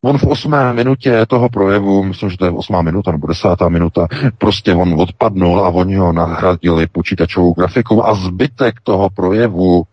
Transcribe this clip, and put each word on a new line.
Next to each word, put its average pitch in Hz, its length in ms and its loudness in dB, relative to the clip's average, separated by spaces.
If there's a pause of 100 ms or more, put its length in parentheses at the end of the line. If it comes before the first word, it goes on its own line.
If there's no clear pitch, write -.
On 143 120 2
v - 60 2
osmé 139 500 0
minutě 120 520 0
toho 123 240 0
projevu, 98 540 2
myslím, 95 260 -4
že 90 80 -8
to 92 80 -2
je 87 60 0
osmá 85 300 -2
minuta 87 300 -2
nebo 76 160 -4
desátá 87 420 0
minuta, 85 380 0 (300)
prostě 98 360 0
on 87 280 2
odpadnul 92 580 0
a 92 100 2
oni 90 260 0
ho 90 180 2
nahradili 85 720 0
počítačovou 85 680 0
grafikou 107 520 0
a 110 80 2
zbytek 104 680 -2
toho 98 260 0
projevu 92 840 0